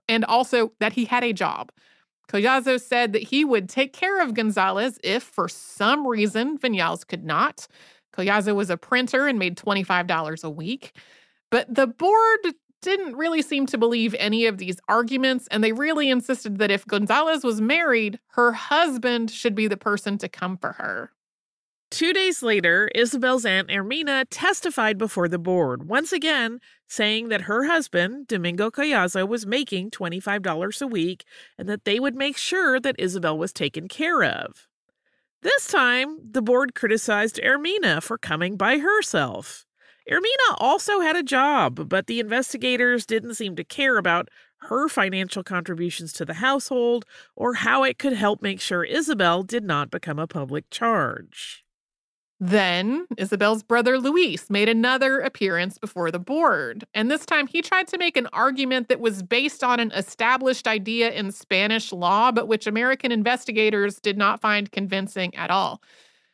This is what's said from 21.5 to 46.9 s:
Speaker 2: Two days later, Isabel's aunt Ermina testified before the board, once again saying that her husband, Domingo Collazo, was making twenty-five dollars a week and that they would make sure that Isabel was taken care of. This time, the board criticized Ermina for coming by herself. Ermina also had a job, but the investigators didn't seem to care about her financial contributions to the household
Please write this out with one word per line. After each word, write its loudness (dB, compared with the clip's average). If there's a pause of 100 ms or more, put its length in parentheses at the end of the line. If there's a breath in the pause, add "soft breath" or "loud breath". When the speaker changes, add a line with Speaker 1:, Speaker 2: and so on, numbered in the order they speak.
Speaker 2:
Two 0
days 0
later, 4
Isabel's 2
aunt 0
Ermina -2
testified 0
before -2
the -2
board, 0
once -2
again -2 (280 soft breath)
saying -2
that -2
her 0
husband, 0
Domingo -2
Collazo, 0
was -4
making -4
twenty-five -6
dollars -4
a -4
week -4 (340 loud breath)
and -8
that -6
they 2
would 0
make -2
sure 0
that -2
Isabel -2
was -4
taken -6
care 0
of. -4 (760)
This 2
time, 2 (120)
the 0
board 2
criticized 0
Ermina 0
for -6
coming -4
by 2
herself. -2 (440 soft breath)
Ermina 2
also 2
had 2
a 0
job, 2
but 0
the -4
investigators 0
didn't -4
seem -8
to -8
care 0
about 2 (340 soft breath)
her -2
financial -2
contributions -6
to -8
the -8
household 0 (320 loud breath)